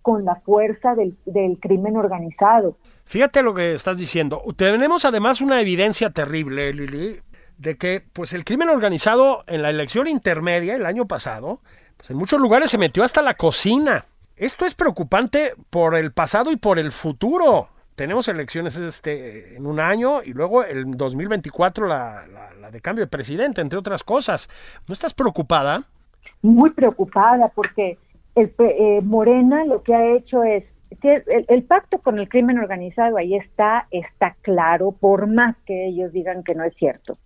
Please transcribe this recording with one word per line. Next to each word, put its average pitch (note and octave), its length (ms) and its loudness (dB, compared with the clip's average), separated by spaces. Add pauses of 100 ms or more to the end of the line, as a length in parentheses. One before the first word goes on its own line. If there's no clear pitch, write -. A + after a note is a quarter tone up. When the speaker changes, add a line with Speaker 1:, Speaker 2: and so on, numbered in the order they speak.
Speaker 1:
con G#3+ 240 0
la F3 120 -2
fuerza A3 580 0
del, F#3+ 200 -2 (100)
del F#3 340 -2
crimen G3 380 -2
organizado. G3 800 0 (260)
Speaker 2:
Fíjate C4 400 0
lo A3 100 0
que E3+ 200 -2
estás F#3 260 -4
diciendo. D#3 420 -4 (140)
Tenemos C4 500 2
además A#3+ 360 0
una C4+ 200 2
evidencia G3+ 480 0
terrible, C#3+ 640 -4
Lili, C#3+ 460 -10 (380)
de D3+ 200 -8
que, F#3 240 -4 (120)
pues, E3+ 200 -10
el F3 120 -10
crimen D4+ 240 -2
organizado A3+ 760 2
en D#3+ 140 -4
la D3 80 0
elección D3+ 380 -2
intermedia F3 680 -2
el A3+ 100 -4
año G#3+ 200 -4
pasado, C#3 540 -10 (380)
pues, - 120 -20
en C3 80 -8
muchos G3 220 0
lugares C4 320 4
se A#3+ 60 0
metió F3+ 260 0
hasta C#4 180 2
la C4 140 0
cocina. A3 680 0 (320)
Esto C4+ 280 -4
es - 100 -4
preocupante B3+ 760 0 (180)
por E3 260 0
el D#3+ 160 -2
pasado G#3+ 400 0
y C4+ 60 -2
por F#3+ 220 0
el D3+ 120 -4
futuro. A3 760 0 (280)
Tenemos F#3+ 340 -4
elecciones, E3 480 -6
este, B2+ 800 -10
en C#3 80 -12
un D3+ 140 -6
año A#3 440 0
y B2+ 100 -14
luego F#3 300 0
el C3+ 280 -8
dos C3 240 -4
mil E3+ 120 -6
veinticuatro F#3+ 600 -2
la, A#2 400 -6
la, G2+ 340 -20
la G#2+ 100 -20
de A2+ 100 -18
cambio G#3 240 -6
de - 40 -18
presidente, F3+ 520 -6
entre D#3 180 -6
otras F#3+ 240 -8
cosas. A3 440 -2 (400)
¿No F3+ 60 -10
estás D#4 220 -6
preocupada? E3 680 0 (600)
Speaker 1:
Muy A#3 260 8
preocupada A3+ 840 4
porque G3 420 -4 (380)
el A3 160 4
pe-, G#3 460 4
eh, G3+ 40 2
Morena B3 640 4
lo C4+ 160 0
que A#3 140 2
ha A#3 100 4 (100)
hecho B3 280 0
es G#3 200 0 (380)
que C#4+ 240 4
el, A#3 220 0
el B3 160 4
pacto F#4+ 340 2
con G#3+ 220 -2
el G3 100 -6
crimen B3 300 2
organizado G3 580 -2
ahí F3+ 180 -2
está, G#3+ 540 -2
está F3 540 -4
claro, F3 480 2
por G3 340 2
más A#3 300 2 (100)
que F#3 220 -6
ellos F3+ 260 -6
digan F3+ 300 -6
que F3 100 -4
no D#3+ 100 -4
es E3 120 -4
cierto. - 500 -4